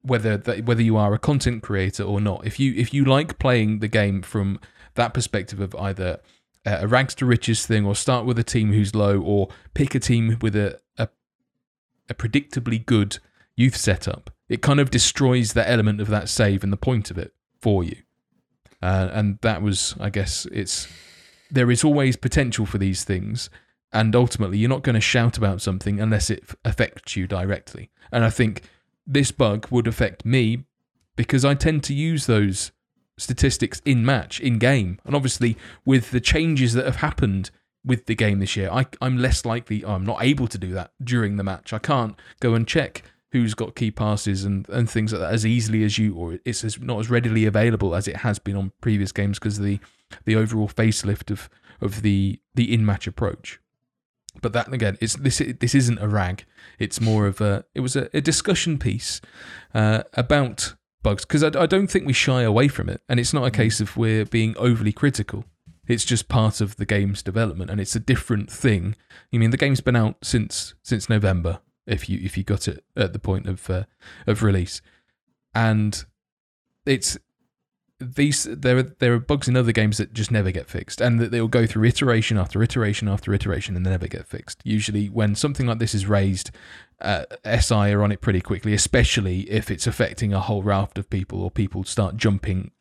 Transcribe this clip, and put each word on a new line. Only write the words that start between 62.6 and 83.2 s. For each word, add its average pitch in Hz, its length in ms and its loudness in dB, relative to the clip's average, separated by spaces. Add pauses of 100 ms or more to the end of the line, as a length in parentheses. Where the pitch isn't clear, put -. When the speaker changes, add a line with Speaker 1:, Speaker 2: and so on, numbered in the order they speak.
Speaker 1:
from 87 180 -4
it. - 220 -6
And 117 100 2
it's 120 140 0
not 131 120 0
a 127 60 2
Speaker 2:
Mm. 107 40 -6
Speaker 1:
case 113 260 2
of - 160 -4
we're 110 280 2
being 113 320 0
overly 113 360 2
critical. - 500 -2 (440)
It's 120 180 0
just - 240 -2
part 110 320 2
of 101 160 -4
the 101 80 -4
game's 101 380 0
development, 92 480 -4
and 101 100 -4
it's - 140 -6
a 113 40 0
different 110 520 0
thing. 104 440 0 (360)
You 117 100 0
mean, 113 80 4
the 117 80 2
game's 135 240 2
been 123 160 2
out 110 260 2
since, - 600 -4
since - 260 -4
November, 92 500 0 (280)
if - 220 -4
you, 95 120 -2
if 95 160 -6
you 95 60 -4
got - 240 -2
it - 160 -10 (120)
at 95 180 0
the 107 60 -6
point 95 280 -2
of, 92 240 -8
uh, 92 120 -2 (440)
of 107 160 2
release. 92 380 0 (760)
And 110 500 0 (800)
it's, - 320 0 (800)
these, 139 440 0
there 127 340 0
are, 131 60 2
there 123 300 0
are 120 60 2
bugs 139 280 -2
in 123 100 2
other 117 140 2
games 107 260 2
that 110 160 -4
just 113 180 -4
never 101 200 2
get 87 180 -6
fixed, - 320 -8
and 117 180 4
that 117 120 0
they 120 100 0
will 113 60 0
go 117 180 4
through 110 200 0
iteration 117 520 2
after 95 240 0
iteration 107 460 0
after 101 260 -2